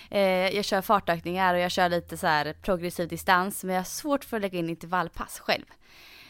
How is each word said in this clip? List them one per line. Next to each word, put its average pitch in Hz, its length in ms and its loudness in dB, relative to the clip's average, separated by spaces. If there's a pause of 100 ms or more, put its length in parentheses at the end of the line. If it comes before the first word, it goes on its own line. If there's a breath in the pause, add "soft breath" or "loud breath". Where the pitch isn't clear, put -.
(100)
Eh, 202 100 2 (360)
jag 202 80 0
kör 202 180 0
fartökningar 180 720 2
och 175 60 2
jag 175 100 2
kör 180 180 4
lite 170 280 -2
så 185 100 -2
här 151 260 2
progressiv 175 560 -4
distans, 180 560 2
men 185 100 -2
jag 185 60 0
har 185 40 -4
svårt 277 400 -4
för - 120 -6
att 214 60 -4
lägga 185 160 -2
in 165 120 -2
intervallpass 170 680 -6
själv. - 240 0 (640 loud breath)